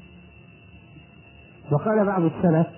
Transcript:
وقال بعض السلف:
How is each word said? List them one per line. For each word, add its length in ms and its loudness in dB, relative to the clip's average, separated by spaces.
وقال 340 0
بعض 160 -2
السلف: 440 2